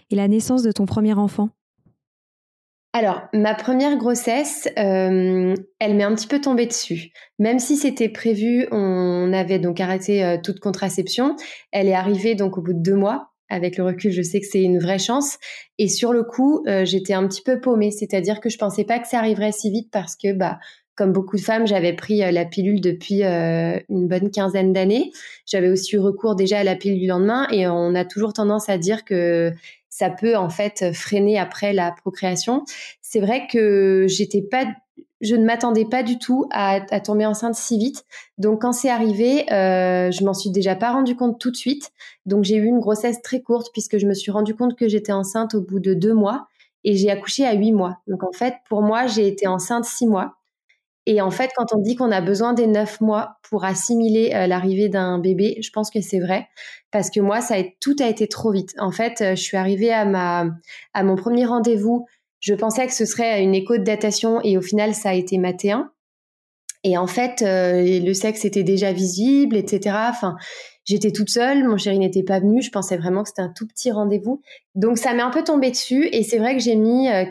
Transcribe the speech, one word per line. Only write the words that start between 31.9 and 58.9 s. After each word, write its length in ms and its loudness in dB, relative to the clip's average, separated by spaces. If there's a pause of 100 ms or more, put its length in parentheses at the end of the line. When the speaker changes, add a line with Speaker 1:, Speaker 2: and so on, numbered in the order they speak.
Speaker 2:
procréation. 720 -4 (400)
C'est 160 -2
vrai 280 0
que 600 4
j'étais 320 0
pas, 240 -2 (560)
je 140 0
ne 100 6
m'attendais 400 2
pas 180 0
du 140 -2
tout 340 0
à, 300 0 (120)
à 60 0
tomber 260 0
enceinte 300 -2
si 220 -2
vite. 260 -2 (340)
Donc 240 0
quand 120 0
c'est 160 -2
arrivé, 640 2
euh, 580 2
je 140 -2
m'en 80 2
suis 160 -4
déjà 260 0
pas 160 -2
rendu 240 0
compte 240 -2
tout 120 -4
de 40 -12
suite. 360 -6 (340)
Donc 180 2
j'ai 140 2
eu 80 2
une 140 4
grossesse 420 0
très 200 -6
courte 300 -2
puisque 260 -4
je 100 2
me 60 2
suis 180 -4
rendu 240 -2
compte 200 0
que 140 0
j'étais 240 0
enceinte 420 -4
au 60 0
bout 180 -4
de 140 0
deux 200 2
mois 340 2 (360)
et 120 2
j'ai 140 4
accouché 360 -2
à 80 2
huit 180 2
mois. 360 0
Donc 160 -6
en 100 -6
fait, 220 -2 (120)
pour 140 0
moi, 260 2
j'ai 200 2
été 200 0
enceinte 380 -2
six 220 -2
mois. 280 0 (720)
Et 160 2
en 80 0
fait, 260 -2
quand 160 -2
on 60 2
dit 180 0
qu'on 160 0
a 80 2
besoin 340 0
des 120 2
neuf 340 0
mois 380 0 (100)
pour 160 -4
assimiler, 720 2
euh, 140 0
l'arrivée 420 0
d'un 300 0
bébé, 420 0
je 80 -12
pense 220 -4
que 100 -2
c'est 180 -4
vrai. 280 -2 (420)
Parce 220 -2
que 80 -2
moi, 220 2
ça 160 -2
a, 60 0 (160)
tout 200 0
a 80 2
été 200 0
trop 240 -2
vite. 280 -2
En 120 -2